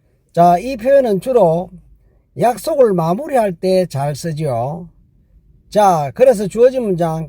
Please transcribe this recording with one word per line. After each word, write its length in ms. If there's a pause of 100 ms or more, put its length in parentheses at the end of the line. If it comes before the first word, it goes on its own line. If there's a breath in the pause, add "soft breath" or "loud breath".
(320)
자, 260
이 200
표현은 420
주로 500 (680)
약속을 540
마무리할 600
때 340
잘 280
쓰죠. 720 (800)
자, 460
그래서 320
주어진 360
문장, 460